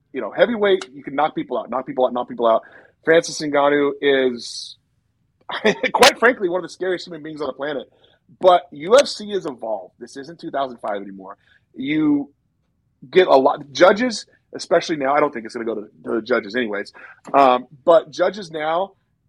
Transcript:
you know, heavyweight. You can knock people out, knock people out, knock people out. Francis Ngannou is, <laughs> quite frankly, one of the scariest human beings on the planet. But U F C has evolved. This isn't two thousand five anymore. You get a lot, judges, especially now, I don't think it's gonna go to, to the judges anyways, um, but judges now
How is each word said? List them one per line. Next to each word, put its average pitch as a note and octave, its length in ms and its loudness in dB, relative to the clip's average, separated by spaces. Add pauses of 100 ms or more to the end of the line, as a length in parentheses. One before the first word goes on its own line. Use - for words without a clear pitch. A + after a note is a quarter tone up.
(140)
you C3 80 -8
know, G#2 100 -8
heavyweight. G3+ 600 0
You - 80 -18
can C#3 140 -12
knock D3 180 0
people C3 240 -6
out, G#2+ 140 -8
knock B2+ 160 -6
people B2+ 180 0
out, A#2+ 80 0
knock B2 160 -6
people A#2 160 -4
out. A2+ 160 4 (420)
Francis E3 380 2
Ngannou C#3+ 580 2
is, C3 760 -2 (720)
<laughs> - 420 -2
quite C#4 280 6
frankly, A3+ 300 2
one F3+ 100 -2
of F3 40 -8
the D#3+ 60 -12
scariest F3+ 380 -6
human E3 160 -14
beings D#3 180 -10
on D3 60 -6
the B2+ 60 -6
planet. C3+ 380 -8 (500)
But F3 300 6
U E3 280 2
F C#4+ 80 4
C G#3+ 260 -12
has F3 120 -6
evolved. A2 540 -8
This A#2+ 180 -18
isn't D3 220 -16
two E3 100 -14
thousand C3+ 300 -6
five G#2 200 -6
anymore. G2 380 -16 (380)
You D3 580 -2 (720)
get F3 200 6
a D3 80 6
lot, C#3+ 360 2
judges, G3 540 4 (260)
especially E3 440 -2
now, C3+ 180 -2
I D3 60 2
don't D3 120 2
think A2+ 140 -10
it's A2 80 -16
gonna A#2 100 -6
go A2+ 120 -6
to, G#2 60 -10 (240)
to B2 100 -8
the A2+ 80 -2
judges A2 320 -2
anyways, G#2 360 -6 (440)
um, C3 320 4 (180)
but E3 240 4
judges F3+ 400 -4
now D#3+ 440 -4 (360)